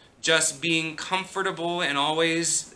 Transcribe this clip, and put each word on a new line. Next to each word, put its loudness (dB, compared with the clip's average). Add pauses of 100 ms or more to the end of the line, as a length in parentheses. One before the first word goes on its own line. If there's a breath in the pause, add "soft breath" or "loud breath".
(200 loud breath)
just 2
being 0
comfortable -2
and 0
always 0